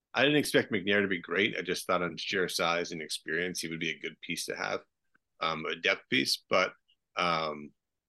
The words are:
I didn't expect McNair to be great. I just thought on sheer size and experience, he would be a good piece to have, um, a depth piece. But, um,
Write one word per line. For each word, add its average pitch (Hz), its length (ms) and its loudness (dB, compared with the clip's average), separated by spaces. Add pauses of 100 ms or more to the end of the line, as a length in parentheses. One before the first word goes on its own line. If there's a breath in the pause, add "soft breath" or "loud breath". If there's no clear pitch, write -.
(140)
I 120 100 4
didn't 147 120 4
expect 135 340 4
McNair 101 300 2
to 98 80 2
be 90 140 -2
great. 92 360 0
I 87 40 -2
just 87 240 -4
thought 90 160 2
on 82 160 -4
sheer 92 280 0
size 87 460 0
and 82 80 -6
experience, 85 600 -4
he 85 80 -4
would 82 120 -6
be 82 80 -2
a 78 100 -4
good - 220 -10
piece - 240 -6
to - 100 -6
have, 98 260 -4 (600)
um, 80 240 -2
a 82 100 -4
depth 95 360 0
piece. 131 400 0
But, 92 220 4 (440)
um, 80 540 0 (380)